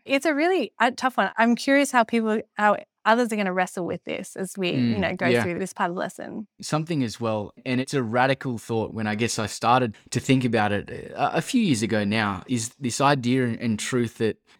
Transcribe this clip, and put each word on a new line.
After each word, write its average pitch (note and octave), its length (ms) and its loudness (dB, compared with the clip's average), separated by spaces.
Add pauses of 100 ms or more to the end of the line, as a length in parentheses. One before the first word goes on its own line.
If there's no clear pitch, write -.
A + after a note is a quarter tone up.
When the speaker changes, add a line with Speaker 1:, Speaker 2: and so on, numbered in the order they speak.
Speaker 1:
It's C4+ 200 0
a D#4 80 2
really, D#4 460 0
uh, B3 160 2
tough B3+ 220 -2
one. G3 200 2
I'm A#3 180 4
curious C#4 360 2
how A#3 140 4
people, A3 360 0 (120)
how G#3 240 4 (260)
others A3+ 300 2
are - 20 -2
gonna G3 180 0
wrestle F3+ 320 -2
with - 200 -6
this - 320 -8
as F#3+ 200 -8
we, F3+ 140 0
Speaker 2:
Mm, B2 200 2
Speaker 1:
you A3 60 0
know, F3+ 160 -2
go F3+ 140 -2
Speaker 2:
yeah. C#3+ 160 2
Speaker 1:
through F3 160 -4
this F#3 140 -6
part F#3 160 -2
of F3 60 -6
the F#3+ 40 -6
lesson. - 480 -10 (140)
Speaker 2:
Something D#3 420 -2
as G#2+ 160 -6
well, A2 320 -2 (140)
and B2+ 160 0
it's - 120 -6
a C#3 80 0
radical B2 560 0
thought A2 360 -4
when A2 140 -4
I G#2+ 80 0
guess A2+ 220 -2
I A2 100 -2
started A#2+ 460 2 (180)
to B2 100 0
think C3 240 2
about A2 260 2
it G2+ 180 -4
a, - 480 -4
a - 40 -2
few B3 200 0
years C3+ 200 4
ago G#2 240 0
now, G2+ 420 0
is A#2 220 -2 (100)
this B2+ 220 -2
idea C3 420 2
and, A#2 160 -2
and A2+ 180 -2
truth A#2+ 420 -2
that, A2 180 0 (220)